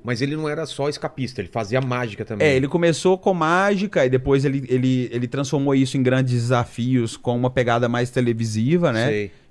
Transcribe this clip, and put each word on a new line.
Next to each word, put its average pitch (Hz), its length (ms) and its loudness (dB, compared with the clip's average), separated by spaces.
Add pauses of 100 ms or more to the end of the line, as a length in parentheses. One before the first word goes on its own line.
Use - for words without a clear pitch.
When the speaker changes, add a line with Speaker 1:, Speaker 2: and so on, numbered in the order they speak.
Speaker 1:
mas 117 160 -4
ele 143 160 -2
não 156 120 -6
era 151 180 -4
só 139 220 -4
escapista, 139 520 -6
ele 90 80 -8
fazia 113 320 -2
mágica 123 440 -4
também. 113 220 0
Speaker 2:
É, 143 80 4
ele 135 140 2
começou 175 480 2
com 190 160 0
mágica 180 720 2
e 131 60 2
depois 135 340 2
ele, 135 240 -2
ele, 127 420 0
ele 120 160 -4
transformou 139 480 0
isso 135 220 2
em 135 60 2
grandes 127 320 2
desafios 120 840 0
com 123 200 -4
uma 123 120 0
pegada 120 400 2
mais 123 220 0
televisiva, 117 840 2
né? 113 160 0
Speaker 1:
Sei. 104 220 -2 (200)